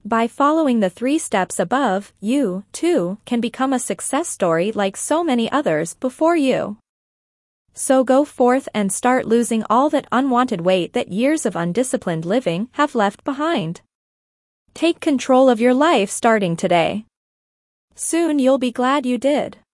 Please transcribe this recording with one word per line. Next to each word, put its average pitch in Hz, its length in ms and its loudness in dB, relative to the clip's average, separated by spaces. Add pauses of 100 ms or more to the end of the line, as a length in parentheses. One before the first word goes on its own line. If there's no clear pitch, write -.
By 226 220 0
following 285 520 2
the 190 100 2
three 269 280 -2
steps - 420 -2
above, 202 600 0
you, 208 520 -2
too, 214 540 -2
can 240 140 -2
become 254 340 -2
a 254 60 0
success 269 480 -4
story 175 440 0
like 202 260 -2
so 320 260 -2
many 247 280 0
others 170 440 -2
before 311 400 0
you. 254 420 0 (960)
So 262 300 2
go 262 200 4
forth 262 500 0
and 202 180 -2
start 254 360 0
losing 226 420 0
all 254 200 4
that 294 220 -2
unwanted 247 500 0
weight 180 320 0
that - 180 -4
years 269 340 0
of 196 100 -2
undisciplined 175 680 -4
living 196 480 -2
have 294 220 -2
left 202 280 -2
behind. 269 580 -4 (920)
Take 330 240 -2
control 262 500 4
of 226 120 2
your 247 120 4
life 262 360 2
starting 202 460 0
today. 175 500 0 (880)
Soon 320 460 0
you'll 262 200 4
be 247 120 -2
glad 262 340 0
you 247 120 0
did. 262 400 -2 (200)